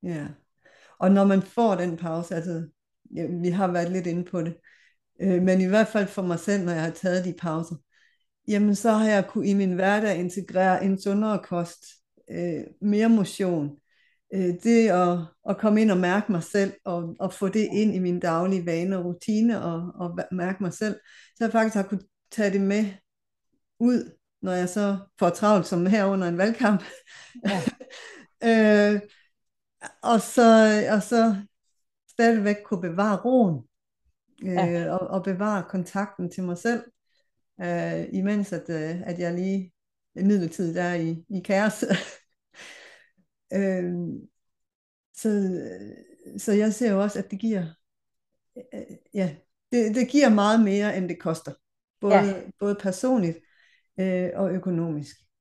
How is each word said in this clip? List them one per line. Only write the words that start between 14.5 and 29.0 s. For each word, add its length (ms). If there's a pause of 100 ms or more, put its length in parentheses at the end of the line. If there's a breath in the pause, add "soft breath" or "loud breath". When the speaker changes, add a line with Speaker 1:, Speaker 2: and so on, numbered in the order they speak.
Speaker 1:
det 260
at, 300 (300)
at 100
komme 240
ind 80
og 80
mærke 340
mig 100
selv, 300 (120)
og, 360
og 120
få 160
det 240
Speaker 2:
Ja. 80
Speaker 1:
ind 140
i 40
min 220
daglige 460
vane 320
og 60
rutine, 580
og, 320
og 260
mæ-, 160
mærke 260
mig 100
selv, 280 (360 soft breath)
så 80
jeg 80
faktisk 240
har 60
kunnet 240 (240)
tage 200
det 100
med 240 (920)
ud, 340 (300)
når 100
jeg 160
så 280 (220)
får 120
travlt, 360
som 200
her 180
under 240
en 100
valgkamp. 440 (680 loud breath)
Speaker 2:
Ja. 180
Speaker 1:
<laughs> 40 (720 loud breath)
Øh, 560 (1040 soft breath)